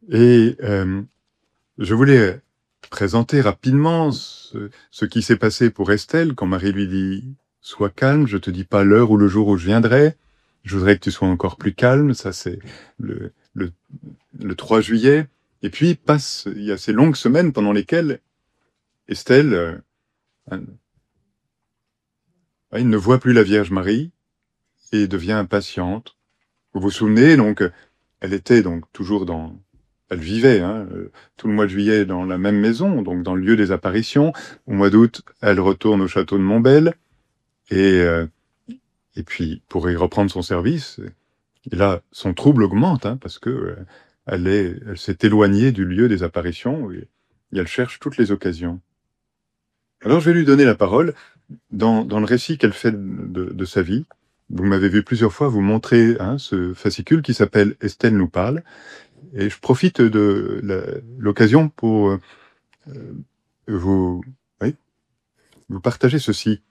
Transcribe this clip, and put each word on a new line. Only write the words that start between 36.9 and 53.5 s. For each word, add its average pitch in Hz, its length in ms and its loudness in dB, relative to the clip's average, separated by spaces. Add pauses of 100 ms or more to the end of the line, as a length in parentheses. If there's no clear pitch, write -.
et, 95 320 4
euh, 85 260 0 (880)
et 87 100 -12
puis - 440 -8
pour 87 220 -4
y 87 40 -2
reprendre 90 360 -2
son 92 100 -8
service. 98 640 -4 (680)
Et 85 60 -6
là, 92 240 0 (120)
son - 200 -6
trouble 135 300 4
augmente, 120 420 0
hein, 117 140 -6
parce - 200 -14
que, 113 120 -8
euh, 90 260 -6 (500)
elle 90 200 -4
est, 95 300 0 (100)
elle 87 120 -12
s'est - 240 -8
éloignée 104 500 4
du 98 120 -2
lieu 92 220 0
des 98 160 0
apparitions 90 720 -6
et, - 160 -16 (440)
et 95 60 -4
elle 85 80 -4
cherche - 320 -6
toutes - 180 -8
les 107 140 2
occasions. 87 500 -6 (1200)
Alors, 143 180 4
je 160 100 2
vais 170 60 4
lui 170 80 2
donner 139 200 6
la 113 120 4
parole 123 380 0 (580)
dans, 110 320 0
dans 104 160 -4
le 107 60 -2
récit 123 300 -2
qu'elle 107 180 -4
fait 117 180 -4
de, 92 540 -10
de 95 180 -10